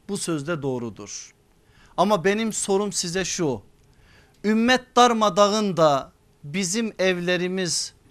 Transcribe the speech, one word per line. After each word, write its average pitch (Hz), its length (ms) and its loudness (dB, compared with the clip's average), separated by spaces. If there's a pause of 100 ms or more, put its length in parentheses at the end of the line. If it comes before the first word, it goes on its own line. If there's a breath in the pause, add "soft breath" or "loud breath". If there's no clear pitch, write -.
bu 202 80 -6
sözde 156 460 -4
doğrudur. 117 720 -8 (640 soft breath)
Ama 185 280 2
benim 214 280 0
sorum 202 400 0
size 180 320 -4
şu. 139 380 -2 (800 soft breath)
Ümmet 226 520 2
darmadağın 208 800 4
da 147 380 2 (300)
bizim 196 540 -4
evlerimiz 180 920 -2 (180)